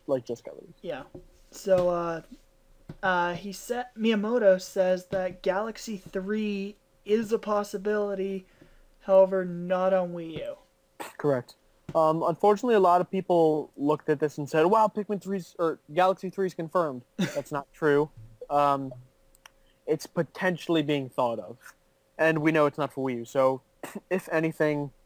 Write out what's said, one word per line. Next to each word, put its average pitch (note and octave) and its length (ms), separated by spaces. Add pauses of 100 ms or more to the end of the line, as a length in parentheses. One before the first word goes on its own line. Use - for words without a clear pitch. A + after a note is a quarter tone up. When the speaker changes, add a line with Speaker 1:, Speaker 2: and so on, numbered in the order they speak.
Speaker 1:
like, C3+ 180
just - 200
got C#2+ 100
released. - 260
Speaker 2:
Yeah. D#3 220 (480)
So, F3+ 380
uh... E3+ 320 (840)
Uh, F3 300
he G3 180
said, A#3+ 360 (100)
Miyamoto G#3+ 640
says F#3 460
that F#3 340
Galaxy G#3+ 560
three G3+ 800 (260)
is G#3+ 300
a A3+ 60
possibility, G3+ 1040 (560)
however, F#3+ 420
not F3+ 500
on F3+ 200
Wii E3 260
U. A#2+ 160 (640)
Speaker 1:
Correct. C3+ 380 (380)
Um, D#3+ 300
unfortunately, G#3 520
a G#3 40
lot F3+ 220
of - 100
people E3 640
looked D3 340
at D3 120
this D3+ 160
and D3 120
said, D#3 160
"Wow, G#3+ 220
Pikmin G#3 340
three's, F#3+ 380
or E3 200 (140)
Galaxy F#3 360
three's F#3 240
confirmed." D#3+ 560
Speaker 2:
<laughs> - 80
Speaker 1:
That's D3 340
not C#3+ 220
true. D3 360 (400)
Um, C#3 440 (920)
it's D#3+ 200
potentially E3+ 720
being C#3+ 280
thought A#2+ 300
of, G2+ 180 (600)
and D#3+ 220
we D#3 120
know D#3 140
it's C#3+ 140
not C#3 120
for C3+ 160
Wii B2 100
U. A#2 80
So, C3 360 (240)
<clears throat> - 240
if F#3 220
anything, D3+ 580 (160)